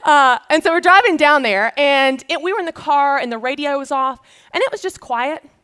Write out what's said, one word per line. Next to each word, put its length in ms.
Uh, 360
and 140
so 80
we're 80
driving 380
down 240
there, 340
and 540
it, 120
we 120
were 60
in 60
the 60
car, 460
and 120
the 80
radio 400
was 140
off, 300
and 100
it 80
was 100
just 200
quiet 420